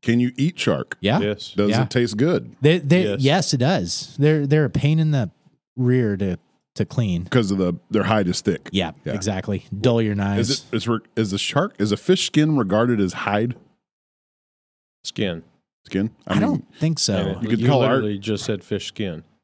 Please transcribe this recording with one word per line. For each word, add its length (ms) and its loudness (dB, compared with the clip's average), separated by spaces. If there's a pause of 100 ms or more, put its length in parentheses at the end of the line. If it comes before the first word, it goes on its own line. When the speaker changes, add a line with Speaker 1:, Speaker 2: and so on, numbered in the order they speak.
Speaker 1:
Can 180 2
you 160 0
eat 220 -2
shark? 420 -2
Speaker 2:
Yeah. 180 2
Speaker 3:
Yes. 360 -4
Speaker 1:
Does 160 2
Speaker 2:
Yeah. 120 2
Speaker 1:
it 80 -2
taste 260 0
good? 460 0
Speaker 2:
They, 160 4
they, 260 2
Speaker 3:
Yes. 160 -2
Speaker 2:
yes, 340 2
it 40 0
does. 600 -2
They're, 280 2
they're 180 2
a 60 -2
pain 300 0
in 100 2
the 200 0 (460)
rear 400 2
to, 220 -2 (360)
to 120 -2
clean. 400 -2
Speaker 1:
'Cause 240 2
of 80 0
the, 160 0 (160)
their 140 0
hide 240 2
is 120 -2
thick. 320 -2
Speaker 2:
Yeah, 200 -2 (120)
Speaker 1:
Yeah. 80 -4
Speaker 2:
exactly. 540 -4 (120)
Dull 220 2
your 140 0
knives. 340 0
Speaker 1:
Is 100 -2 (140)
it, 40 -2
is, 120 -2
re-, 100 0 (180)
is 160 0
the 60 -2
shark, 400 -2
is 140 0
a 60 0
fish 280 2
skin 300 2
regarded 440 2
as 120 0
hide? 420 -2 (1500)
Speaker 3:
Skin. 380 -4 (420)
Speaker 1:
Skin? 260 -2 (160)
Speaker 2:
I 60 -4
Speaker 1:
I 20 0
mean, 80 2
Speaker 2:
don't 340 -2
think 220 0
so. 180 0
Speaker 3:
And 200 -2
it, 60 -8
Speaker 1:
You 60 -4
could 120 0
Speaker 3:
you 80 2
Speaker 1:
call 140 4
our 120 2
Speaker 3:
literally 240 -2
just 260 -4
said 180 -4
fish 240 -6
skin. 380 -8 (200)